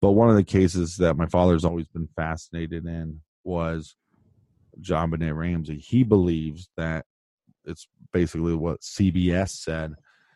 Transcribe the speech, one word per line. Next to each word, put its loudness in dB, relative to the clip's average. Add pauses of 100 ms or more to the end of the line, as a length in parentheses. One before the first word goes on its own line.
But 6
one 6
of 8
the 6
cases 0
that 2
my 0
father's 4
always -2
been -8
fascinated -8
in -10 (240)
was -6 (840)
JonBenét -2
Ramsey. -6
He 2
believes 2
that -6 (600)
it's -14 (240)
basically -2
what -6
C 0
B 0
S -2
said, -8 (420)